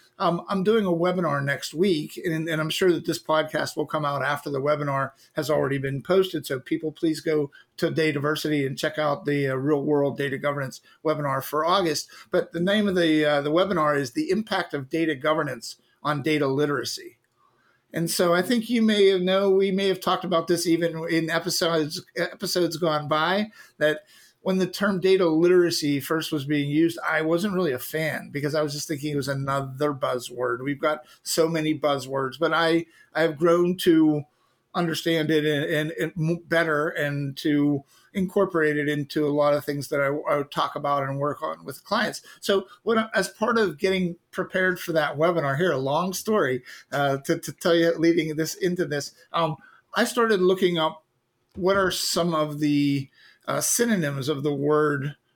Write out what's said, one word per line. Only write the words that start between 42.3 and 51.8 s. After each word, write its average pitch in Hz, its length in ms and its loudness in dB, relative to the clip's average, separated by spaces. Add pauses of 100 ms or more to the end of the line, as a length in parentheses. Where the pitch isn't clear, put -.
So 196 260 0 (160)
when 226 160 0
I, 220 160 -2
as 190 140 0
part 226 300 -2
of 180 200 0
getting 185 380 0 (140)
prepared 185 480 -2
for - 140 -8
that 147 240 0
webinar, 151 400 2
here, 175 160 2
a 135 60 0
long 151 340 0
story, 156 500 0 (300)
uh, 139 260 0
to, 160 200 -2
to 156 140 -12
tell 170 220 2
you, 170 220 4
leading 160 400 2
this 156 180 2
into 175 300 -2
this, 143 280 -4 (200)
um, 160 240 0 (400)
I 214 80 4
started 226 360 2
looking 185 380 4
up 160 260 -2 (520)
what 196 200 2
are 190 140 2